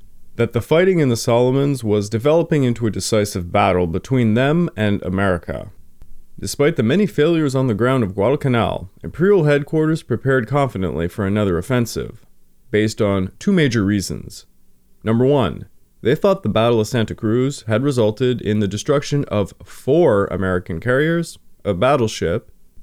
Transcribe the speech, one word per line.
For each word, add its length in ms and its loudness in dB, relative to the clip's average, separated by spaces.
that 180 -2
the 80 -2
fighting 360 2
in 120 2
the 60 0
Solomons 680 0
was 240 0
developing 560 2
into 220 0
a 40 0
decisive 600 -2
battle 340 2
between 460 0
them 440 2
and 260 0
America. 680 -2
Despite 360 0
the 60 0
many 240 2
failures 480 0
on 120 2
the 80 0
ground 280 2
of 120 -4
Guadalcanal, 760 0
Imperial 420 2
headquarters 580 0
prepared 460 0
confidently 580 0
for 200 -4
another 320 0
offensive, 640 -4
based 320 0
on 360 0
two 140 0
major 320 2
reasons. 600 -4
Number 220 2
one, 400 0
they 140 2
thought 280 2
the 60 -2
Battle 320 2
of 80 -2
Santa 260 -2
Cruz 520 -2
had 160 0
resulted 580 0
in 200 0
the 60 0
destruction 600 -2
of 260 -2
four 640 2
American 520 -2
carriers, 580 -2
a 120 -2
battleship, 760 -2